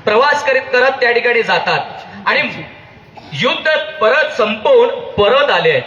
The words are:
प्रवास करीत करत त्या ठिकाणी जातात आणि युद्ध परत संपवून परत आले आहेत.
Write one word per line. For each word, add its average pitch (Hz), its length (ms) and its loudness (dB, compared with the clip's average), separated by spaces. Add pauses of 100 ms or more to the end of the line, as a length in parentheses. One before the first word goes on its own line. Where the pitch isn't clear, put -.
प्रवास 262 400 2
करीत 262 280 -2
करत 262 280 0
त्या 240 120 2
ठिकाणी 240 300 0
जातात 170 840 -4
आणि 262 140 0 (920)
युद्ध 302 360 -2 (300)
परत 269 360 2
संपवून 233 520 4 (220)
परत 247 400 2
आले 170 200 2
आहेत. 127 160 0